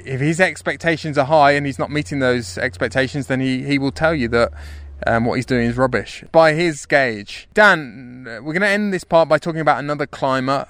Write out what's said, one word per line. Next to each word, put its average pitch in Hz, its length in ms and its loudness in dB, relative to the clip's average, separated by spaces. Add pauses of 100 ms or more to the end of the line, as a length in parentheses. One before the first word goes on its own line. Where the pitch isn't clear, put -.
if 127 160 -6
his 156 180 0
expectations 160 800 -2
are 135 80 2
high 143 260 6
and 143 140 0
he's 135 120 -6
not 156 120 -4
meeting 147 300 -4
those 123 380 0
expectations, 131 680 -4
then 131 140 -2
he, 131 240 -4
he 143 140 0
will 135 120 -2
tell 160 240 0
you 123 140 -2
that, 117 240 2 (540)
um, 117 200 2
what 107 80 0
he's 120 120 -4
doing 120 220 0
is 117 80 -4
rubbish 123 560 -2
by 160 220 6
his 160 300 -2
gauge. 120 720 -2
Dan, 131 720 2 (160)
we're 151 100 -8
gonna 185 140 0
end 202 260 0
this 175 120 -4
part 165 240 4
by 156 100 4
talking 160 220 -6
about 147 180 2
another 143 300 -4
climber, 131 600 -2